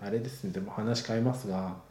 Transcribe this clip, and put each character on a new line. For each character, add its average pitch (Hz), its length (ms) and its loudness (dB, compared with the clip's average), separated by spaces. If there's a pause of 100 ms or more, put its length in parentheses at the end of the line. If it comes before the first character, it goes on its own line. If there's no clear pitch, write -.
あ 101 80 -4
れ 113 80 4
で 117 100 -2
す - 160 -8
ね、 95 80 -2
で 92 60 -4
も 98 140 -4
話 117 340 0
変 113 120 2
え - 20 4
ま 127 120 6
す 123 160 -4
が、 92 280 -2 (140)